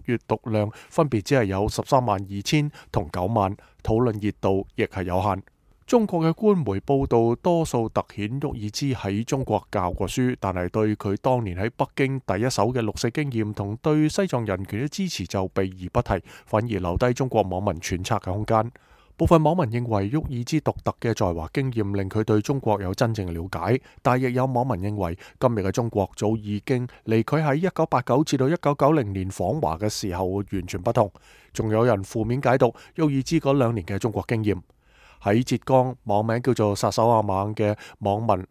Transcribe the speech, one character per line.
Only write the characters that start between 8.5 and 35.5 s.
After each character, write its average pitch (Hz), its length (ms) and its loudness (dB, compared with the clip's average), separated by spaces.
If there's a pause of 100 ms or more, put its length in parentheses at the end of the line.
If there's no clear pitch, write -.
爾 120 80 -10
茲 120 340 -4
喺 101 300 -4
中 135 200 -2
國 107 280 -2
教 90 200 0
過 95 160 -2
書， 127 320 0
但 92 140 -2
係 90 160 -2
對 107 260 0
佢 104 220 -2
當 123 260 0
年 90 140 -6
喺 101 180 -2
北 165 200 -2
京 135 320 -2
第 104 180 0
一 - 20 2
手 107 200 0
嘅 127 140 -2
六 104 140 -2
四 120 140 -2
經 143 220 -4
驗 107 200 -2
同 101 300 -6
對 151 260 2
西 190 200 0
藏 123 180 -2
人 95 200 -2
權 107 200 -4
嘅 - 20 -2
支 185 220 -4
持 98 160 -6
就 95 220 -2
避 98 140 -2
而 92 300 -4
不 120 160 0
提， 95 160 -2 (220)
反 110 180 2
而 120 40 -4
留 90 280 -2
低 123 180 2
中 131 140 -2
國 110 140 2
網 92 220 -2
民 101 180 0
揣 92 220 -4
測 101 160 0
嘅 92 120 -4
空 104 140 -4
間。 113 260 2 (460)
部 - 80 2
分 165 160 6
網 156 160 2
民 160 80 0
認 117 220 -2
為 104 260 0
沃 160 80 0
爾 160 100 -6
茲 123 300 -2
獨 - 220 0
特 - 180 -2
嘅 117 140 0
在 90 180 0
華 80 180 -6
經 135 200 -2
驗 101 260 -2
令 95 100 -2
佢 107 160 -2
對 107 160 2
中 139 200 -2
國 104 240 0
有 95 100 -4
真 117 180 0
正 107 140 -4
嘅 85 80 -6
了 85 180 -6
解， 98 300 0 (220)
但 127 180 2
亦 127 100 0
有 127 140 0
網 127 220 -2
民 101 240 -2
認 104 40 -4
為 87 220 -4 (220)
今 120 160 2
日 104 60 0
嘅 95 100 0
中 117 180 -2
國 98 260 0
早 110 220 0
已 104 260 -4
經 123 240 0 (180)
離 110 180 2
佢 156 200 0
喺 143 120 2
一 175 180 0
九 160 140 0
八 131 160 2
九 135 200 2
至 143 140 0
到 131 100 2
一 160 140 0
九 143 140 0
九 143 160 4
零 120 200 2
年 95 160 -4
訪 98 320 -2
華 82 160 0
嘅 104 140 -2
時 92 260 -4
候 92 120 -2
完 95 400 -4
全 90 160 -8
不 117 100 0
同。 107 180 2 (400)
仲 110 200 -2
有 110 120 4
人 104 200 2
負 110 200 -4
面 123 160 -2
解 131 200 2
讀 123 80 6
沃 - 380 -4
爾 143 80 2
茲 135 260 0
嗰 139 180 2
兩 117 160 4
年 101 140 -4
嘅 98 100 -2
中 110 140 -2
國 98 160 -4
經 110 160 0
驗。 95 180 0 (600)
喺 110 220 4
浙 123 220 0